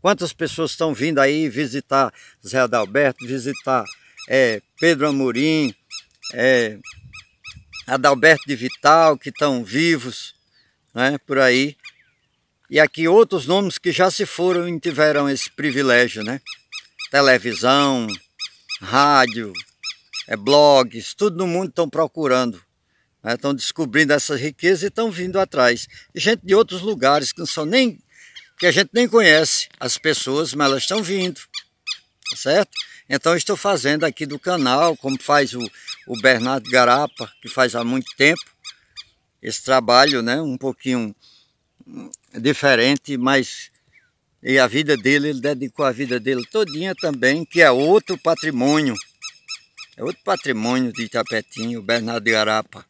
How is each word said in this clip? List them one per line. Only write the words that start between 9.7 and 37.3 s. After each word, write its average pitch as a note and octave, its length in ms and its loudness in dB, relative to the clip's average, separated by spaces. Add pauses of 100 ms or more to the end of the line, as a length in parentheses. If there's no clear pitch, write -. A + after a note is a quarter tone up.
né, C3+ 320 0
por C#3 120 -2
aí. C3 380 2 (920)
E D3 100 2
aqui D#3 260 2
outros F3+ 400 4
nomes F#3 320 0
que F3 140 -4
já F#3 180 2
se - 140 -4
foram F3 440 -2
e E3 120 -6
tiveram D3 480 0
esse C#3 220 -4
privilégio, B2 720 0
né? B2 180 -8 (680)
Televisão, B2+ 960 2 (720)
rádio, A#2+ 720 2 (760)
é, A2 100 -6
blogs, B2+ 800 4
tudo G3+ 220 -2
no F#3 100 -4
mundo F3+ 220 -4
estão E3 220 -4
procurando, B2+ 720 -2 (600)
né? A2 120 -4
Estão G3+ 200 -4
descobrindo C#3+ 580 -2
essas C#3+ 280 -2
riquezas D#3+ 440 -2
e - 20 -4
estão A3 240 -4
vindo F3+ 280 -6
atrás. B2 480 2 (280)
E E3 60 -8
gente G#3+ 240 2
de F#3+ 100 2
outros G3 260 2
lugares D3 520 0
que - 80 -10
não E3 60 -6
são D#3 200 -4
nem, A3+ 340 0 (580)
que F3+ 80 2
a F3 40 6
gente E3+ 220 2
nem A#3+ 160 2
conhece E3+ 600 4 (100)
as B2+ 200 -4
pessoas, C#3+ 560 -2
mas C#3+ 160 2
elas C3+ 140 -2
estão G#3 180 -4
vindo, F#3 380 -4 (880)
tá - 60 -8
certo? E3+ 340 0 (380)
Então D#3+ 280 0
estou F#3 200 -2
fazendo D3+ 480 0
aqui D3+ 200 -4
do C#3+ 140 -10
canal, D#3 580 0
como C3+ 240 -6
faz C#3+ 320 2
o, B2 80 -10 (460)
o B2 160 -10
Bernardo B2+ 480 2
Garapa, B2 600 2 (120)